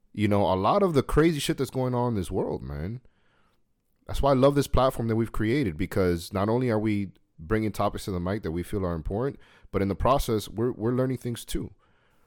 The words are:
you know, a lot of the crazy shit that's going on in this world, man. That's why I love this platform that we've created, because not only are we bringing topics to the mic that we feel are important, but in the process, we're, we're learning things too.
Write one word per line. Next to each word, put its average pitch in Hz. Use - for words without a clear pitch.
you 104
know, 101
a 87
lot 123
of 175
the 131
crazy 156
shit -
that's 131
going 127
on 123
in 113
this 92
world, 90
man. 76
That's -
why 139
I 139
love 135
this 139
platform 127
that 110
we've 113
created, 110
because 90
not 101
only 123
are 107
we 104
bringing 110
topics 101
to 107
the 90
mic 95
that 82
we 85
feel 98
are 85
important, 104
but 98
in 98
the 95
process, 117
we're, 110
we're 110
learning 131
things 120
too. -